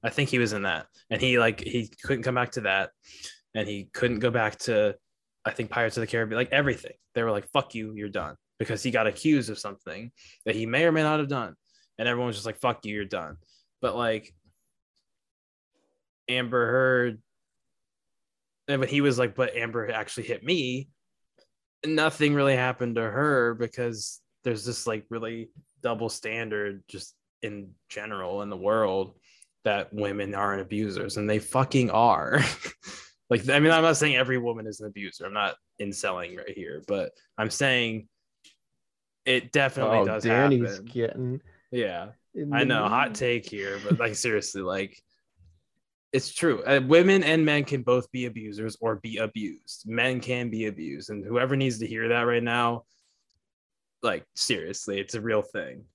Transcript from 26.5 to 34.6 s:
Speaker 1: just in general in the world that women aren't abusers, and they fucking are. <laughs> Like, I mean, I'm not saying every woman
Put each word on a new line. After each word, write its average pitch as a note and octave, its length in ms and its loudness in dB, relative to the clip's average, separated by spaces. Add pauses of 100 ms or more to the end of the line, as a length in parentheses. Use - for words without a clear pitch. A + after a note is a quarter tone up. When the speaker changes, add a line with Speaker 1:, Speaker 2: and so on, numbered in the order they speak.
Speaker 1:
just - 280 -16 (260)
in G2+ 300 -10 (180)
general G2+ 520 -6
in G2+ 80 -6
the G2+ 80 -8
world G2 580 2 (480)
that G2+ 300 0
women G2+ 420 -2
aren't G2 260 0
abusers, G2+ 560 -4
and G#2+ 120 -2
they G#2+ 100 2
fucking C3 520 2
are. G#2+ 540 4
<laughs> - 40 0 (800)
Like, A#2 220 0
I C#3 100 6
mean, D3+ 120 8
I'm D#3+ 100 6
not D#3+ 160 6
saying D3 180 2
every B2+ 220 2
woman A#2 300 -4